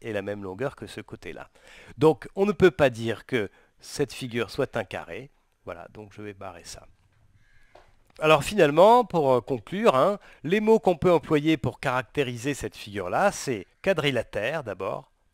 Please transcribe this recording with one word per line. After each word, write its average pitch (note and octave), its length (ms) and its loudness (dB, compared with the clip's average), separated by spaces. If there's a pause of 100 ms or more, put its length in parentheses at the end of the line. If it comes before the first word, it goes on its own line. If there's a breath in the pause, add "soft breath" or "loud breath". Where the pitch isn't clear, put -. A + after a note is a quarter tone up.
ait A#2 100 -8
la G2+ 100 -2
même G2+ 220 -8
longueur G2+ 320 -8
que A2 100 -14
ce - 140 -14
côté-là. E2 480 -16 (480 loud breath)
Donc, D3+ 400 2
on G3 80 0
ne G#3 80 0
peut F3+ 180 6
pas C#3+ 200 2
dire A2+ 340 -6
que A2 260 -2 (300 soft breath)
cette - 320 -6
figure A#2+ 380 -6
soit - 260 -6
un A2 80 -4
carré. F2+ 460 -12 (340)
Voilà, E2+ 300 -12
donc G#2+ 180 -18
je G#2+ 100 -18
vais G#2 120 -12
barrer F#2 300 -16
ça. - 240 -20 (1300 soft breath)
Alors D#3 240 4
finalement, G3 600 6
pour, D3 280 2
euh, B2 80 4
conclure, E3 540 0
hein, E3+ 240 2 (240 soft breath)
les F3 160 0
mots A3 220 4
qu'on F3+ 160 2
peut F3+ 160 2
employer D#3 440 2
pour - 220 -6
caractériser B2+ 760 -4
cette A2 220 -8
figure-là, G#2 540 -2
c'est A2 380 -6 (120)
quadrilatère C#3 840 -2
d'abord, G#2 480 -8 (220)